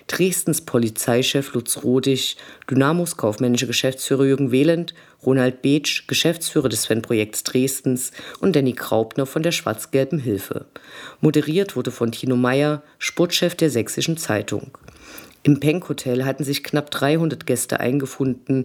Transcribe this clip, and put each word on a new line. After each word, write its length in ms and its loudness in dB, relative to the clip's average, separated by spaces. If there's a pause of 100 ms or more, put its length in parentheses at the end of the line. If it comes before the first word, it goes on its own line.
Dresdens 520 0
Polizeichef 920 0
Lutz 280 -4
Rodig, 540 0 (340)
Dynamos 460 2
kaufmännischer 520 0
Geschäftsführer 580 0
Jürgen 260 2
Wehland, 420 2 (320)
Ronald 360 2
Beetsch, 460 0
Geschäftsführer 600 0
des 180 -2
Fanprojekts 580 -2
Dresdens, 680 -2 (300)
und 120 4
Danny 200 2
Graupner 520 -2
von 180 -2
der 100 0
Schwarz-Gelben 680 -2
Hilfe. 460 -4 (560)
Moderiert 560 2
wurde 140 -2
von 200 -2
Tino 240 0
Meyer, 480 2 (140)
Sportchef 580 0
der 140 2
Sächsischen 480 -2
Zeitung. 600 -4 (680)
Im 140 6
Penck 300 0
Hotel 340 -2
hatten 220 -4
sich 180 -2
knapp 260 -2
dreihundert 560 0
Gäste 360 0
eingefunden, 840 0